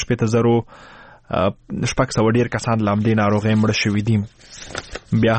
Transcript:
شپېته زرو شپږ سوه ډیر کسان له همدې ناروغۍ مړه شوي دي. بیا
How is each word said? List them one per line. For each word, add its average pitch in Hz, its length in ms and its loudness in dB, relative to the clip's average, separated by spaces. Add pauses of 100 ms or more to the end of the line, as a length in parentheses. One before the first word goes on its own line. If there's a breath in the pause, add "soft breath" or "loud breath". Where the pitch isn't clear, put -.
شپېته 113 320 0
زرو 117 220 4 (720 loud breath)
شپږ - 840 -2
سوه 110 220 2
ډیر 120 180 2
کسان 113 300 -2
له 101 80 2
همدې 107 260 2
ناروغۍ 104 420 2
مړه 107 220 2
شوي 104 240 0
دي. 113 100 2 (1080 loud breath)
بیا 113 160 2